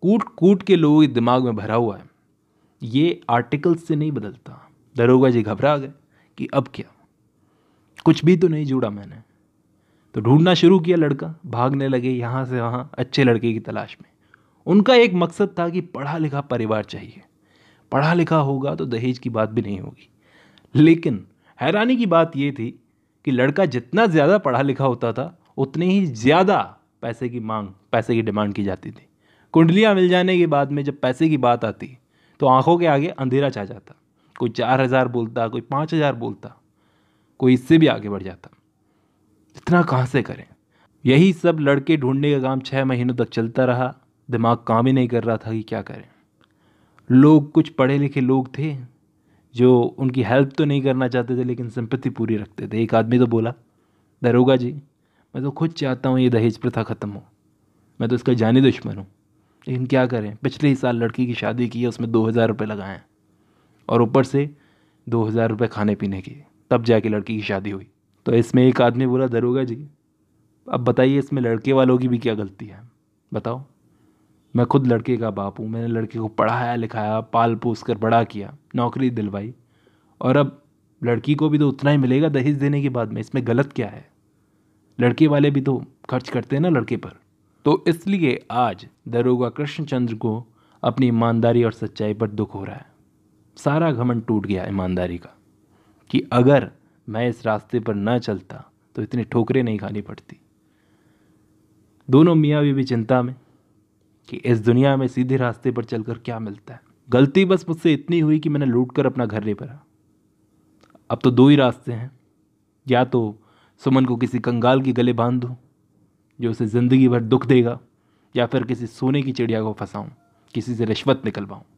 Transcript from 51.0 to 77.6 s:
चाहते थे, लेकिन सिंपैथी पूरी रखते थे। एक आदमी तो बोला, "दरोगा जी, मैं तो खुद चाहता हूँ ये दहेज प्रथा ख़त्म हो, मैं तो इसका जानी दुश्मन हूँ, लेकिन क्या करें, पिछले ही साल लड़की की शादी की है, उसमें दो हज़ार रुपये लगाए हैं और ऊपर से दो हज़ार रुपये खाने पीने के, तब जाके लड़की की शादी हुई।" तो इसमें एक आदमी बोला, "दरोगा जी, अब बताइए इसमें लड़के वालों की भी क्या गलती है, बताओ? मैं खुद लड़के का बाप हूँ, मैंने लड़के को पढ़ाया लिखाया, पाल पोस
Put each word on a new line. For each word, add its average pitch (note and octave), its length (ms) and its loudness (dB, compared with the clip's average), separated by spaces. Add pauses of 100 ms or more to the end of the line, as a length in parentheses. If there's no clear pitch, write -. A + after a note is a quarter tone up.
चाहते B2 280 -2
थे, B2+ 80 -4
लेकिन B2 260 -8
सिंपैथी B2 400 -6
पूरी A2+ 260 -4
रखते G#2 320 -10
थे। G#2+ 140 -2
एक A2+ 120 -2
आदमी A2+ 240 2
तो B2 100 4
बोला, A#2 260 -2 (680)
"दरोगा B2 340 4
जी, B2 160 -4
मैं - 720 -16
तो C#3 60 -4
खुद D#3+ 220 -4
चाहता C3 360 -4
हूँ C3 120 2
ये B2+ 100 4
दहेज A2+ 280 2
प्रथा A#2+ 240 -4
ख़त्म G#2+ 280 -8
हो, G2+ 140 -16 (760)
मैं A#2 80 -2
तो B2 60 0
इसका B2 200 0
जानी A#2 260 4
दुश्मन - 360 0
हूँ, G2+ 100 -14 (600)
लेकिन B2+ 200 -6
क्या B2+ 200 2
करें, A2 300 -6
पिछले C3+ 320 -4
ही C#3 60 4
साल B2 220 -2
लड़की A#2 300 -2
की A#2+ 80 -6
शादी A2+ 340 -4
की A#2+ 140 -6
है, B2 60 0
उसमें A2+ 240 -6
दो A2 140 0
हज़ार A2+ 220 2
रुपये G#2+ 200 -4
लगाए G2+ 260 -10
हैं E2+ 100 -20 (840)
और A#2 140 2
ऊपर B2+ 220 2
से C#3 240 -2 (580)
दो A#2 180 -2
हज़ार A2+ 260 -2
रुपये A2 180 -2
खाने G#2 260 -2
पीने G2 280 -6
के, - 140 -18 (340)
तब A#2+ 140 0
जाके A2 240 2
लड़की G#2+ 280 -4
की G#2 60 -8
शादी G2+ 280 -6
हुई।" G2 160 -12 (400)
तो C3+ 60 0
इसमें A#2+ 320 4
एक B2+ 180 4
आदमी A#2+ 240 2
बोला, C3 200 0
"दरोगा B2 380 0
जी, A#2+ 120 -8 (880)
अब B2 180 -6
बताइए C3 340 2
इसमें C3+ 240 -4
लड़के A2+ 300 -2
वालों C3 260 4
की B2+ 100 0
भी A#2+ 100 0
क्या A2+ 160 -2
गलती G#2 320 -10
है, G2+ 140 -20 (520)
बताओ? A#2 320 -8 (920)
मैं B2 120 2
खुद C3+ 200 2
लड़के A#2+ 300 0
का A2 140 -4
बाप G2 300 -8
हूँ, A2 80 -10
मैंने A#2 180 -8
लड़के A2+ 320 -6
को A2 100 -6
पढ़ाया A#2+ 460 0
लिखाया, A2 460 -4
पाल A#2 340 0
पोस A2+ 280 -4